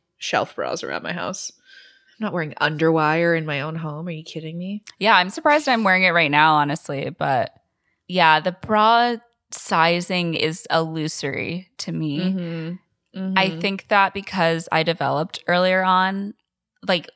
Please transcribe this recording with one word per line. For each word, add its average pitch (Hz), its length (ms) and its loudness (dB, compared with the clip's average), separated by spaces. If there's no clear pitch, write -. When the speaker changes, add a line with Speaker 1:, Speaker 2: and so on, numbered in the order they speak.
Speaker 1:
shelf - 400 -4
bras - 260 -6
around 71 200 -8
my - 100 -6
house. 175 400 -8
I'm 220 60 -6
not 202 80 -6
wearing 160 260 -6
underwire 160 760 2
in 160 80 -2
my 143 160 -4
own 160 160 -6
home. 160 320 -8
Are 175 40 -8
you 156 120 -12
kidding 160 320 -12
me? 190 260 -8
Speaker 2:
Yeah, 214 160 4
I'm 185 140 4
surprised 302 400 2
I'm 226 160 2
wearing 185 200 4
it 185 80 4
right 165 180 2
now, 151 240 6
honestly. 147 560 -2
But, 135 400 0
yeah, 160 340 4
the 180 120 -2
bra 226 640 2
sizing 175 840 0
is 160 360 -4
illusory 160 1000 -4
to - 140 -8
me. 156 280 -4
Speaker 1:
Mm-hmm. 175 1000 -6
Mm-hmm. 190 200 -2
Speaker 2:
I 185 220 2
think 196 280 -4
that 196 260 2
because 165 580 -2
I 160 100 2
developed 156 640 -2
earlier 185 360 2
on, 190 520 0
like, 175 300 -2